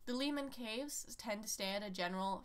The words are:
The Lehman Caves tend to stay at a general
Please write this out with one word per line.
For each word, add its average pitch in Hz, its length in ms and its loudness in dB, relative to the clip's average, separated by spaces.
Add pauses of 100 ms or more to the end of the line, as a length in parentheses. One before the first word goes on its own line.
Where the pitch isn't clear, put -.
The 247 80 0
Lehman 277 340 2
Caves 247 680 -4
tend 214 260 -2
to 202 60 -6
stay 190 260 0
at 208 80 2
a 208 80 -4
general 185 540 2